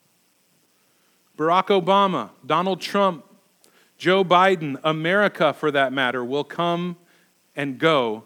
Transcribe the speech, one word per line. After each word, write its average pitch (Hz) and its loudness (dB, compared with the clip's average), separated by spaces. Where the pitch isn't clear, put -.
Barack 165 0
Obama, 190 2
Donald 170 -2
Trump, 190 0
Joe 190 2
Biden, 175 2
America 160 0
for 156 -4
that 135 0
matter, 127 -2
will 143 -4
come 170 -4
and 139 -6
go, 120 0